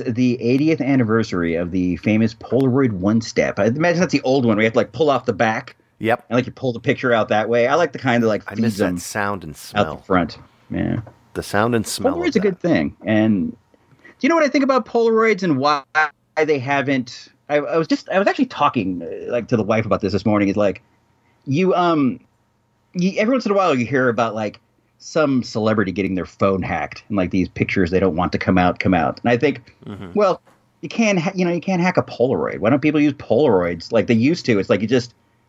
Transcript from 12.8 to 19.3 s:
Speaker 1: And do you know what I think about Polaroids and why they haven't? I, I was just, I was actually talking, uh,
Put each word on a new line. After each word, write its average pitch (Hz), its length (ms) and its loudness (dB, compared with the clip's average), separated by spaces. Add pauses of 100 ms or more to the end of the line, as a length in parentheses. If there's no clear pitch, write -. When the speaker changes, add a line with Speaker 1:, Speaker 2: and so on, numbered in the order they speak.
Speaker 1:
And 107 460 2
do - 60 -16 (640)
you 262 80 2
know 330 60 4
what 320 80 4
I 277 60 2
think 277 140 2
about 262 220 2
Polaroids 220 580 2
and 156 160 2
why 143 240 0 (540)
they 151 220 2
haven't? 135 680 -2 (200)
I, 147 80 2
I 147 200 -2
was 160 100 0
just, - 220 -2
I 180 100 -2
was 208 80 2
actually 330 200 0
talking, 95 560 -2
uh, 92 280 -10